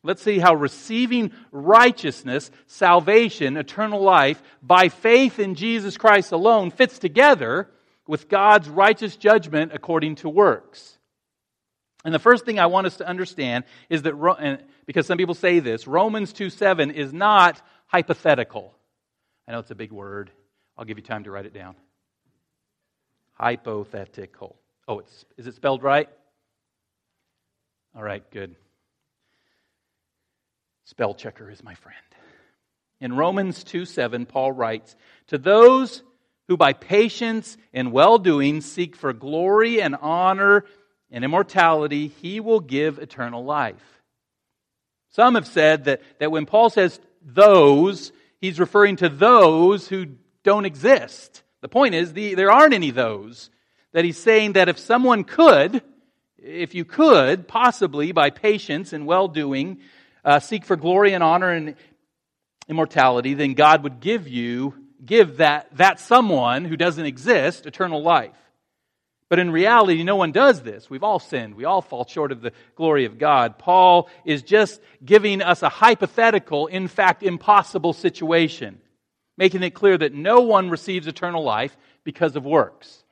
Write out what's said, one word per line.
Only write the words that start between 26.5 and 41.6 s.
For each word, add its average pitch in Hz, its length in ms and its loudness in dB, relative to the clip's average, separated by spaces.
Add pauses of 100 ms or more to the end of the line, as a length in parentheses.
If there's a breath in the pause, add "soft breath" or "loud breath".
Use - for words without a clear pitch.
All 110 60 -20
right, 101 280 -14
good. 95 240 -18 (2250)
Spell 101 300 -10
checker 107 360 -20
is 101 140 -20
my 95 100 -20
friend. - 220 -20 (1040 soft breath)
In 127 160 -10
Romans 185 480 -4
two 180 220 -12
seven, 123 400 -8
Paul 135 260 -6
writes, 113 420 -8 (340 soft breath)
"To - 100 -6
those 226 640 4 (460)
who 180 100 -2
by 139 160 2
patience 220 840 -4 (160 soft breath)
and 127 200 -8
well-doing 151 680 2
seek 165 340 -10
for 135 200 -8
glory 190 680 -2
and 143 160 -4
honor 190 720 0 (440 soft breath)
and 123 140 -10
immortality, 156 840 -2